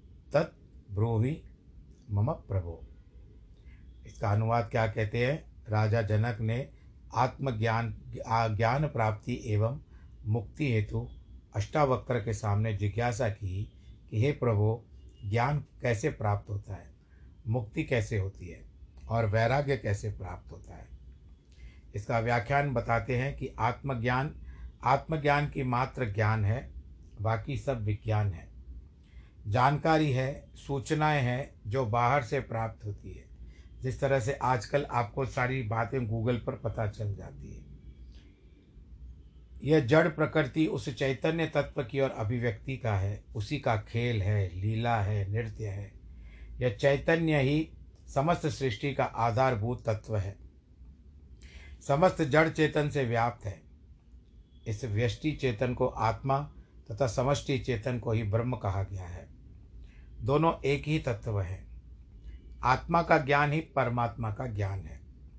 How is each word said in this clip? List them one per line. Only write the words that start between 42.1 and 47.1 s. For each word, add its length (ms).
का 180
है, 280
उसी 240
का 180
खेल 440
है, 340
लीला 460
है, 300
नृत्य 360
है। 240
यह 80
चैतन्य 720